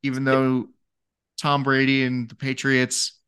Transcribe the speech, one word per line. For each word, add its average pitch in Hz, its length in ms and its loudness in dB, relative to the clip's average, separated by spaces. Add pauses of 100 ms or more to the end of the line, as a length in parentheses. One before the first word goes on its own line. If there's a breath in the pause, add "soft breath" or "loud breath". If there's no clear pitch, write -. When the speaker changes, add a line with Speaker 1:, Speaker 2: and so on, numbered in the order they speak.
Speaker 1:
even 135 220 -2
Speaker 2:
Yep. 135 80 4
Speaker 1:
though 131 360 0 (680)
Tom 143 260 0
Brady 135 400 2
and 127 260 -4
the - 60 -20
Patriots 127 760 -2 (140)